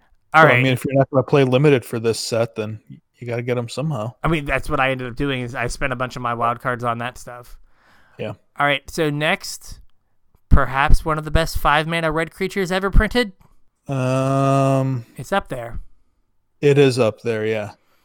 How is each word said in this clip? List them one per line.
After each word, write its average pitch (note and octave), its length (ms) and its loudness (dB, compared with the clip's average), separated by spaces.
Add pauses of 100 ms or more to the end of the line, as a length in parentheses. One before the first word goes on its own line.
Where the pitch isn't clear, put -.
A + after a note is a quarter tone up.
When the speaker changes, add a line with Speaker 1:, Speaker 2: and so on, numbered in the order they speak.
(340)
Speaker 1:
All D#3 100 8
Speaker 2:
Well, - 20 8
Speaker 1:
right. C3 140 6
Speaker 2:
I B2+ 40 2
mean, C3 100 4
if B2 100 -4
you're C3+ 120 -2
not C3+ 140 2
gonna C3 140 0
play C#3+ 200 4
limited C3 420 4
for A#2+ 140 -6
this A2+ 200 -2
set, A#2 360 -4
then A2 240 -6 (380)
you A#2+ 100 -16
gotta A#2+ 140 -6
get A#2+ 160 -2
'em A#2+ 120 -6
somehow. B2+ 440 -6 (100)
Speaker 1:
I D3+ 40 0
mean, D3+ 180 -2
that's C3+ 240 -4
what D3 100 -2
I C3 120 2
ended B2+ 160 -6
up A#2 80 -12
doing C#3 260 -4
is A#2+ 140 -8
I A#2+ 120 -4
spent C3 260 -4
a - 20 -8
bunch B2 200 -6
of C3 60 -10
my A#2+ 120 -4
wild A#2 260 -2
cards B2 240 -6
on A#2 140 -4
that A#2+ 200 -10
stuff. B2 400 -20 (640)
Speaker 2:
Yeah. G#2+ 140 -8 (260)
Speaker 1:
All C#3+ 60 0
right, C#3+ 240 -2
so D#3 200 -2
next, D3+ 680 -6 (720)
perhaps C#3 560 6
one D#3 120 -2
of D#3 60 -6
the D3+ 80 -10
best D#3+ 260 0
five D3+ 300 2
mana E3 240 -2
red D#3+ 200 -4
creatures F#3 400 -4
ever F#3+ 200 -2
printed. G#3+ 400 4 (560)
Speaker 2:
Um, C3+ 1160 0 (100)
Speaker 1:
It's - 160 -10
up G3 160 -2
there. A#2 320 -10 (800)
Speaker 2:
It C#3+ 180 4
is C3+ 220 6
up A2 220 0
there, A2 240 -4
yeah. G#2+ 260 -4 (340)